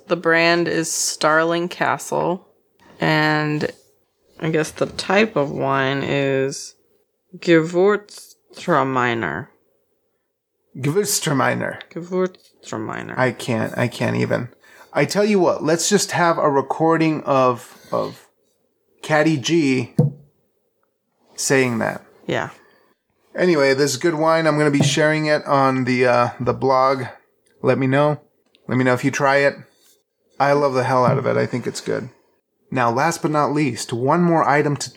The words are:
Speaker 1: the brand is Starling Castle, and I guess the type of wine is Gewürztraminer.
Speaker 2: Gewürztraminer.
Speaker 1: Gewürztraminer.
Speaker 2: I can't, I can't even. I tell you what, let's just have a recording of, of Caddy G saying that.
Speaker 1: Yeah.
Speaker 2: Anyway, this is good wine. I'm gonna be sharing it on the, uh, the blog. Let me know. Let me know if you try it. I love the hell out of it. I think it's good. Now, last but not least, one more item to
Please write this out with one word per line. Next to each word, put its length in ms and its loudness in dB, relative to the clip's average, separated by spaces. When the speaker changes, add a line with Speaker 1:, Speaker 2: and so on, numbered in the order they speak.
Speaker 1:
the 80 -2
brand 520 2
is 240 -4
Starling 800 0
Castle, 800 -4
and 720 0
I 100 -4
guess 220 -2
the 160 -4
type 480 0
of 160 -2
wine 520 -2
is 680 -2
Gewürztraminer. 2000 0
Speaker 2:
Gewürztraminer. 1000 -2
Speaker 1:
Gewürztraminer. 1300 -8
Speaker 2:
I 140 2
can't, 460 -4
I 100 0
can't 280 -4
even. 340 -2
I 120 0
tell 200 0
you 140 4
what, 240 0
let's 260 0
just 220 0
have 260 2
a 120 2
recording 720 0
of, 680 -2
of 360 -6
Caddy 360 2
G 560 0
saying 440 0
that. 240 -4
Speaker 1:
Yeah. 240 -4
Speaker 2:
Anyway, 380 2
this 180 0
is 60 -6
good 180 -2
wine. 320 2
I'm 100 2
gonna 140 2
be 120 4
sharing 440 2
it 180 0
on 400 2
the, 220 2
uh, 220 2
the 140 0
blog. 520 0
Let 160 2
me 100 0
know. 340 0
Let 100 -2
me 60 2
know 100 4
if 100 -2
you 80 0
try 260 2
it. 180 2
I 140 2
love 200 2
the 100 2
hell 220 2
out 120 2
of 80 -2
it. 120 0
I 80 0
think 220 -6
it's 140 -8
good. 280 -6
Now, 200 0
last 320 -2
but 80 -2
not 200 0
least, 400 -4
one 300 0
more 260 2
item 300 2
to 200 -8